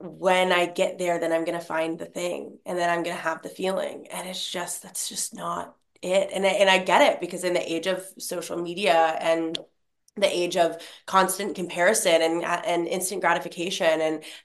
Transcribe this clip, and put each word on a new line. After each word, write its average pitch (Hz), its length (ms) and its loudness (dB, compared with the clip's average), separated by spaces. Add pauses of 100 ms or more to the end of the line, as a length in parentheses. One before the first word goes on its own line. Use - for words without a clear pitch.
when 185 520 2
I 175 140 4
get 185 320 -2
there, 175 200 0
then 165 140 -2
I'm 165 120 2
gonna 170 160 -2
find 165 380 -4
the 165 60 -12
thing 170 600 -8
and 180 100 -6
then 175 140 0
I'm 170 120 0
gonna 170 140 -6
have 165 260 -4
the - 60 -12
feeling. - 600 -4
And 180 200 -10
it's 185 220 -8
just, 175 320 -8
that's - 260 -10
just - 260 -8
not 175 420 -8 (260)
it. 190 300 2
And 190 120 0
I, 190 60 4
and 196 180 6
I 190 100 8
get 185 220 4
it 277 200 4
because 175 220 -8
in 180 120 0
the 165 180 -2
age 165 140 -2
of 185 180 -2 (140)
social 170 400 -8
media 170 600 2
and 165 400 0 (600)
the 196 160 2
age 175 220 -2
of 165 200 2 (280)
constant 190 500 2
comparison 175 680 2
and, 165 200 2
and 170 460 -2
instant 185 320 -4
gratification 175 800 0
and 156 240 -2 (200)